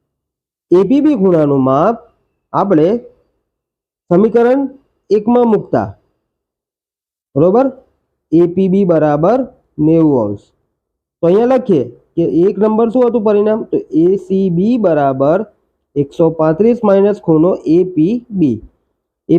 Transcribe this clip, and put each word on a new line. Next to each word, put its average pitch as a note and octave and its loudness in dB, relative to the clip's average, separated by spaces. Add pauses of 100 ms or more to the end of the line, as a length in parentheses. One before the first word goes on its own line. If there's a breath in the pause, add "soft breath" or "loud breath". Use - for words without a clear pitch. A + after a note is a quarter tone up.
(720)
એ F3+ 4
પી C4+ 0
બી D4 0
ખૂણાનું D#3 2
માપ E3 0 (600)
આપણે F3+ 2 (1200)
સમીકરણ A#3 2 (480)
એકમાં A#3 0
મૂકતા, B2 -2 (1500)
બરોબર, F#3+ 2 (680)
એ E3+ 2 (120)
પી F#3+ 0
બી G3 0
બરાબર D#3 0 (480)
નેવું D#3 2
અંશ. G#2 -8 (720)
તો - -6
અહીંયા A#3 2
લખીએ F#3 0 (320)
કે E3+ -2 (180)
એક G3 0
નંબર A3 0
શું B3 2
હતું A3 -2
પરિણામ? G#3+ 0
તો D#3 -4 (280)
એ - 2 (200)
સી G3 -2 (120)
બી A3 0 (100)
બરાબર C#3+ 0 (580)
એકસો C#3+ -2 (140)
પાંત્રીસ G#3 0
માઇનસ G3 2
ખૂણો E3 2 (240)
એ - 4 (160)
પી E3+ 0 (240)
બી. B2+ 0 (680)
એ E3 2